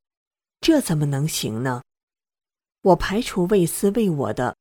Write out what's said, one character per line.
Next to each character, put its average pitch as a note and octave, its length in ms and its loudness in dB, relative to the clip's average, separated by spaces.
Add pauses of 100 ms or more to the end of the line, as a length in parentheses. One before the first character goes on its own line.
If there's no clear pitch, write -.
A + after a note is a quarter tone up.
(640)
这 D#4 180 4
怎 E3 160 -2
么 D3+ 80 0
能 C#3+ 240 -2
行 A2 340 -6
呢？ B2+ 200 -4 (960)
我 F3+ 160 6
排 F#3+ 240 -4
除 F#3+ 280 -4
为 F#3+ 180 4
私 G3+ 240 0
为 G#3+ 180 0
我 C3+ 240 -2
的 A#2+ 280 -4